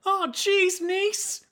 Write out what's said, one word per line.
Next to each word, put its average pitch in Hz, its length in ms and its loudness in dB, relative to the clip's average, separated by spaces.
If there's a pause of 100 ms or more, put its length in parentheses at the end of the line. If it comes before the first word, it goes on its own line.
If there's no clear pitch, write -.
Oh, 381 280 2
jeez, 381 500 2
niece. 381 720 -2